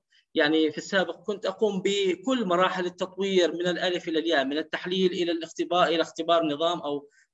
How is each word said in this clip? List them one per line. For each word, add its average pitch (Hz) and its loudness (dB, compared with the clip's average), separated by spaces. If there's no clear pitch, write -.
يعني 156 4
في 151 -8
السابق 170 -2
كنت 196 -6
أقوم 196 0
بكل 196 0
مراحل 185 2
التطوير 180 0
من 170 -4
الألف 175 -2
إلى 160 -2
الياء، 156 2
من 143 -4
التحليل 180 -2
إلى 175 -2
الاختبار، 165 0
إلى 160 2
اختبار 165 0
نظام 160 -2
أو 143 -6